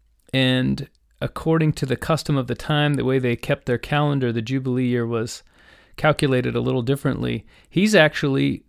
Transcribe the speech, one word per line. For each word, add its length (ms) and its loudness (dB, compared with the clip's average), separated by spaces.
And 520 0
according 540 0
to 140 -6
the 80 -2
custom 420 -2
of 80 -2
the 80 -6
time, 400 0
the 100 -2
way 140 2
they 180 0
kept 300 -4
their 140 0
calendar, 520 0
the 120 -2
Jubilee 420 -2
year 220 0
was 340 -4
calculated 580 2
a 60 -2
little 220 -2
differently. 600 -2
He's 240 4
actually 720 2